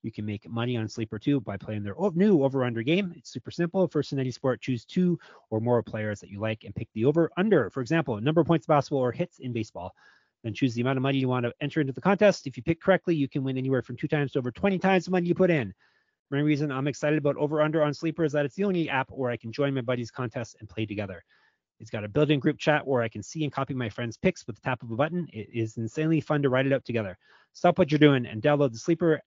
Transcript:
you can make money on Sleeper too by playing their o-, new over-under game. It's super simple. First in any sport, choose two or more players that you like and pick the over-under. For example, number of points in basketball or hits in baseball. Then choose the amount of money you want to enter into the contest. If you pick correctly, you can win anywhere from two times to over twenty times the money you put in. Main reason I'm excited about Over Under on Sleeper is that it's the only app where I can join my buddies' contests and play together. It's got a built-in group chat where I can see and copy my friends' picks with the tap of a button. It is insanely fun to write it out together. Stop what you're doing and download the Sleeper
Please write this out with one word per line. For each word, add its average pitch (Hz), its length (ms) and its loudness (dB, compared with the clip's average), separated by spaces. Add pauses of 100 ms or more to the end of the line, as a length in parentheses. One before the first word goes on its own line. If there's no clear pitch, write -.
you 117 100 -8
can 107 120 -8
make 104 240 -8
money 120 280 -4
on 110 120 -4
Sleeper 110 300 -8
too 143 220 0
by 98 160 -8
playing 107 260 -8
their 101 180 -8
o-, 190 140 0
new 180 300 4
over-under 123 380 0
game. 175 340 0
It's - 140 -20
super 123 200 -12
simple. 175 380 0
First - 240 -2
in 139 80 -2
any 131 100 -2
sport, 127 300 -2
choose 127 240 -4
two 180 340 2 (320)
or 110 100 0
more 117 220 4
players 107 380 -6
that - 100 -20
you 98 80 -12
like 110 240 -4
and 101 120 -14
pick - 200 -8
the 107 120 0
over-under. 165 640 2
For 135 100 -8
example, 131 400 0
number 156 200 2
of 143 60 2
points 165 200 2
in 160 60 2
basketball 143 280 2
or 123 120 0
hits 165 280 -6
in 127 120 -8
baseball. 98 420 -8 (480)
Then 110 120 -6
choose 131 180 0
the 117 80 -4
amount 135 160 0
of 131 60 -2
money 139 160 0
you 131 100 0
want 127 160 0
to 120 160 -2
enter 151 220 -2
into 135 100 -2
the - 80 -10
contest. 202 460 4
If 135 100 -10
you 123 60 -12
pick - 180 -2
correctly, 180 340 2
you 143 140 0
can 139 160 -4
win 131 140 -4
anywhere 131 240 0
from - 160 -12
two 147 100 -6
times 143 240 0
to 143 60 -2
over 127 120 -4
twenty 196 280 0
times 190 260 2
the 180 60 -8
money 180 180 0
you 175 60 2
put 185 160 4
in. 123 240 0 (560)
Main 143 140 0
reason 151 280 0
I'm 135 160 -2
excited 147 300 0
about 139 180 0
Over 147 240 0
Under 156 220 2
on 147 100 2
Sleeper 165 320 -4
is 143 80 0
that 147 140 0
it's - 80 -8
the 196 100 -2
only 175 240 0
app 131 220 -2
where 127 200 -4
I 120 60 -4
can 113 160 -12
join 139 220 -2
my 131 80 -2
buddies' 123 280 -4
contests 123 480 -8
and 110 80 -18
play 110 200 -6
together. 98 360 -8 (560)
It's 113 120 -18
got 107 140 -8
a 104 40 -8
built-in 143 320 2
group 147 180 0
chat 151 280 2
where 131 160 2
I 113 60 -2
can 107 140 -10
see 160 220 -6
and 139 80 -4
copy 139 220 -6
my 123 160 -4
friends' 117 260 -8
picks - 300 -2
with 107 100 -12
the - 60 -20
tap 131 200 -4
of 117 80 -12
a 113 60 -6
button. 160 340 -2
It 104 220 -12
is 113 240 -4
insanely 156 460 -2
fun 147 180 0
to 139 80 2
write 127 160 2
it 139 80 2
out 131 140 -2
together. 107 320 -4 (340)
Stop 175 240 2
what 156 160 4
you're 151 60 4
doing 139 260 8
and 110 160 -8
download 143 320 4
the 113 60 -12
Sleeper 160 480 2